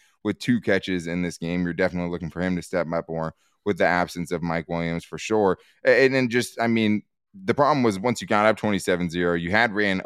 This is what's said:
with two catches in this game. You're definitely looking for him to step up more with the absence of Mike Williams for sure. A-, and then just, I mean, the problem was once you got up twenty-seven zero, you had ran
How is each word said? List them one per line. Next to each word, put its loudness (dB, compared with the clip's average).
with -2
two 0
catches -2
in -4
this -4
game. -4
You're -4
definitely -2
looking -8
for -8
him -2
to -6
step -4
up -4
more -6
with -2
the 2
absence 0
of -4
Mike -4
Williams -4
for -14
sure. 2
A-, 6
and 4
then 0
just, -2
I 0
mean, 2
the -2
problem 4
was 2
once -2
you -10
got 4
up 4
twenty-seven 0
zero, 0
you -2
had 2
ran 0